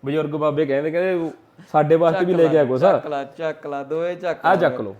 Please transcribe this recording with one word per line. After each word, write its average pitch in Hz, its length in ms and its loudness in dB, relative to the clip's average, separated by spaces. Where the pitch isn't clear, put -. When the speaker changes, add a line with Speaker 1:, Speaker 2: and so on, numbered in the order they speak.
Speaker 1:
ਬਜ਼ੁਰਗ 147 240 -2
ਬਾਬੇ 151 360 -2
ਕਹਿੰਦੇ, 139 260 -2
ਕਹਿੰਦੇ, 175 400 -2
"ਸਾਡੇ 151 240 4
ਵਾਸਤੇ 170 300 2
ਵੀ 180 80 0
Speaker 2:
ਚੱਕ 170 80 4
Speaker 1:
ਲੈ 160 60 6
ਕੇ 156 100 4
ਆ 151 40 6
Speaker 2:
ਲਾ, 139 60 2
Speaker 1:
ਕੁਛ।" 127 140 0
Speaker 2:
ਚੱਕ 165 260 2
ਲਾ, 143 160 -6
ਚੱਕ 151 440 -10
ਲਾ, 139 160 -8
ਦੋਏ 165 320 -6
ਚੱਕ 175 300 -6
Speaker 1:
ਆਹ 175 100 4
Speaker 2:
ਲਾ। 175 60 0
Speaker 1:
ਚੱਕ 127 200 0
ਲਓ। 101 180 -10